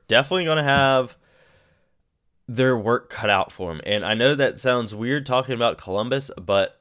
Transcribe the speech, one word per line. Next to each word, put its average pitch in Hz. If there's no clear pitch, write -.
definitely 139
gonna 156
have 135
their 127
work 113
cut 107
out 95
for 90
'em. 80
And 104
I 107
know 123
that 139
sounds 120
weird 127
talking 131
about 117
Columbus, 123
but 98